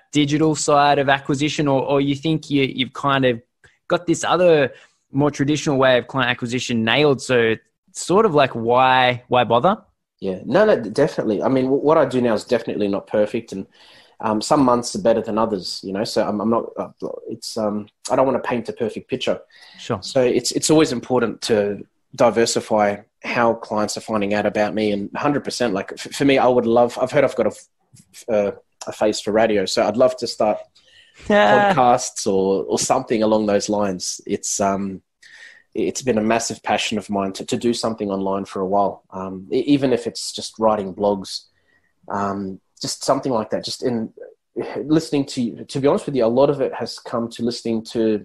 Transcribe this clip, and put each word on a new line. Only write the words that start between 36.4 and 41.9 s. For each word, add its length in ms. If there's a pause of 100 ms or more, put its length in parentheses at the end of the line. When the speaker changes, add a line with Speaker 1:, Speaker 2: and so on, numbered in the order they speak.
Speaker 2:
passion 340
of 140
mine 240
to, 100
to 120
do 180
something 360
online 340
for 160
a 60
while, 440
um, 420
e-, 60
even 340
if 140
it's 260
just 260
writing 360
blogs, 500 (640)